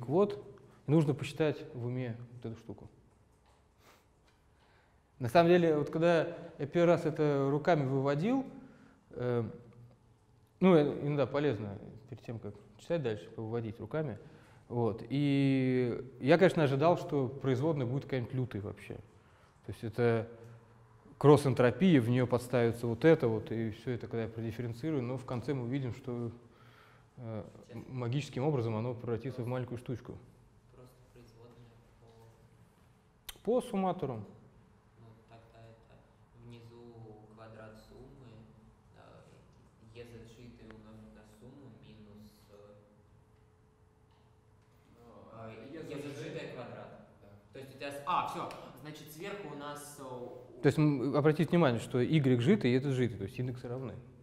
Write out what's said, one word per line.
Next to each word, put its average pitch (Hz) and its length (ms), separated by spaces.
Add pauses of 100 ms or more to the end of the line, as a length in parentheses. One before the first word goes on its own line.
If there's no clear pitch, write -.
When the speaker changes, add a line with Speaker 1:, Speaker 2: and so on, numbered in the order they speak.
Speaker 1:
вот. 190 380 (440)
Нужно 147 280
посчитать - 580
в 120 140
уме 123 280 (200)
вот 117 160
эту 107 80
штуку. - 280 (2250)
На 123 120
самом 170 200
деле, 165 280
вот 143 120
когда 165 380 (320)
я 139 80
первый 175 200
раз 165 180
это 147 440
руками 147 380
выводил, 143 580 (680)
э, 123 320 (1160)
ну, 180 160
э, 147 80 (180)
иногда 143 240
полезно 113 520 (320)
перед 117 140
тем, 117 140
как 104 160 (240)
читать 165 240
дальше, 110 280
повыводить 113 500
руками. 127 400 (480)
Вот. 113 420
И 135 960 (160)
я, 143 180
конечно, 175 260
ожидал, 147 340
что 139 300
производная 135 600
будет 135 160
какая-нибудь 123 300
лютая 120 280
вообще. - 340 (680)
То 120 60
есть - 120
это 113 440 (880)
кросс-энтропия, 139 840
в 113 80
неё 123 180
подставится 120 580
вот 117 200
это 156 220
вот, 110 240
и 113 200
всё 131 200
это, 120 160
когда 113 160
я 107 60
продифференцирую, 117 720
но 123 160
в 123 80
конце 127 280
мы 131 100
увидим, 127 320
что, 120 360 (840)
э, 113 260 (260)
Speaker 2:
Интересно. 113 240
Speaker 1:
магическим 127 500
образом 123 320
оно 120 180
превратится 117 480
в 113 60
маленькую 123 300
штучку. - 400 (580)
Speaker 2:
Просто 127 180 (200)
производная 120 640 (1600)
по 233 160
Speaker 1:
По - 20
сумматору. 180 540 (840)
Speaker 2:
Ну, 117 60 (240)
тогда 113 340
это 110 320 (500)
внизу 117 800 (100)
квадрат 110 540
суммы, 120 400 (680)
да, - 280 (580)
и 113 180
е 117 40
зет 113 260
ши 120 220 (100)
умножить 107 540
на 107 80 (160)
сумму 123 320 (100)
минус, 107 460 (240)
э, 101 40 (2500)
Speaker 3:
Ну, 117 60 (260)
Speaker 2:
э, 113 220 (180)
Speaker 3:
э, 160 60
Speaker 2:
е 156 40
зет 143 360
ши 151 100
Speaker 3:
е - 60
зет 156 80
ши. 123 140
Speaker 2:
квадрат. 107 520 (140)
Speaker 3:
Да. - 60 (260)
Speaker 2:
То 135 60
есть 127 140
у 123 40
тебя 143 140
с-, 143 140
а, 175 220
всё, 151 220 (320)
значит, 151 320
сверху 180 420
у - 20
нас, 143 420
э, 139 40
у 123 380 (200)
Speaker 1:
То 151 80
есть, 131 100
м, 139 360
обратите 151 360
внимание, 151 280
что - 220
y 127 400
житый 151 300
и - 20
это 135 180
житый, 120 260
то 95 80
есть - 120
индексы 127 300
равны. 120 260 (300)